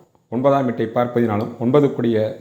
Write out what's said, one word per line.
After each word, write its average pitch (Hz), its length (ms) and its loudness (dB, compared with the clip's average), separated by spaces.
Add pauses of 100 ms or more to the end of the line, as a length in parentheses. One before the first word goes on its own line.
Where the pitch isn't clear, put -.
(300)
ஒன்பதாம் 135 360 2
வீட்டை 113 220 -2
பார்ப்பதினாலும் 120 720 0
ஒன்பது 135 340 4
கூடிய 120 240 0 (240)